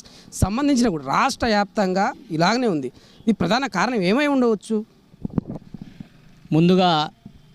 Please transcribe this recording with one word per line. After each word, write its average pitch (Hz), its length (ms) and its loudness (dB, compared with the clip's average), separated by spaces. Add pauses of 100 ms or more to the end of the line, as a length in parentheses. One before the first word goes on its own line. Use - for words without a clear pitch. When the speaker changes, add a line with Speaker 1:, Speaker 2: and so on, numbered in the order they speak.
(340)
Speaker 1:
సంబంధించిన 240 600 0
గుడి 147 140 -6
రాష్ట్ర 220 400 0
వ్యాప్తంగా 202 680 0 (180)
ఇలాగనే 208 360 2
ఉంది. 143 240 -2 (360)
ఈ 226 40 4
ప్రధాన 220 360 0
కారణం 208 340 -2
ఏమై 240 260 2
ఉండవచ్చు? 226 580 0 (1700)
Speaker 2:
ముందుగా 175 560 4 (460)